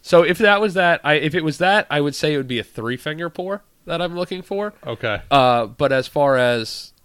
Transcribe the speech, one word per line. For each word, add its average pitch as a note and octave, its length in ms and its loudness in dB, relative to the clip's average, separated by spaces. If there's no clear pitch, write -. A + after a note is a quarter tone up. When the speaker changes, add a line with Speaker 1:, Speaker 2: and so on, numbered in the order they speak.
Speaker 1:
So F3 200 6
if E3+ 160 0
that G3+ 220 4
was G#3 140 -2
that, F3 280 2
I, D3+ 120 2
if D#3 200 0
it F3 80 -2
was D#3 160 -4
that, G3 320 2
I D3 100 0
would D3 140 -2
say D3+ 200 -2
it - 20 -2
would C3+ 100 -4
be B2 140 -4
a - 40 -10
three A#2 320 -8
finger D#3 340 -8
pour F#3+ 320 -10
that E3+ 160 -6
I'm E3+ 120 -6
looking F3+ 280 -6
for. G#3 320 -6
Speaker 2:
Okay. A2+ 440 -4
Speaker 1:
Uh, B2 360 4
but C3 240 -2
as C3 160 0
far C#3 300 0
as A#2+ 560 -2